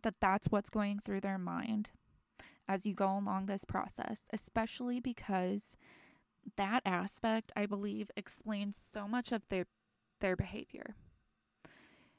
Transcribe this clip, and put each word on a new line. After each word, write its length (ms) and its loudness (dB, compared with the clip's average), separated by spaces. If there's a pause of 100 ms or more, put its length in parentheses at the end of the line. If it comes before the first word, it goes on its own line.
that 200 0
that's 260 4
what's 220 2
going 300 0
through 220 -2
their 160 0
mind 540 -2 (800)
as 160 2
you 80 0
go 240 4
along 280 0
this 200 -2
process, 560 -2 (100)
especially 720 -2
because 720 0 (800)
that 300 2
aspect, 720 2
I 100 2
believe, 500 -2
explains 640 -4
so 300 -8
much 260 0
of 160 2
their, 160 2 (560)
their 160 4
behavior. 580 -6 (1200)